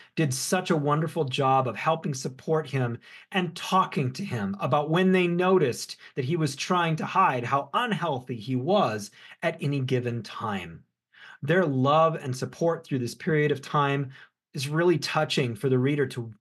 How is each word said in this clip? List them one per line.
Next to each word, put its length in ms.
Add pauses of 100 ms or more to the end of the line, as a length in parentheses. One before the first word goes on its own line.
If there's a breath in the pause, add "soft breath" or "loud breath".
(140 loud breath)
did 180
such 380
a 60
wonderful 480
job 420
of 80
helping 400
support 560
him 280 (340 loud breath)
and 240
talking 560
to 120
him 360
about 300
when 200
they 160
noticed 680 (180 loud breath)
that 100
he 120
was 180
trying 420
to 80
hide 380
how 320
unhealthy 640
he 180
was 560 (320 loud breath)
at 180
any 200
given 420
time. 640 (580 loud breath)
Their 240
love 480
and 220
support 500
through 140
this 160
period 340
of 100
time 520 (420 loud breath)
is 140
really 300
touching 580
for 120
the 120
reader 260
to, 340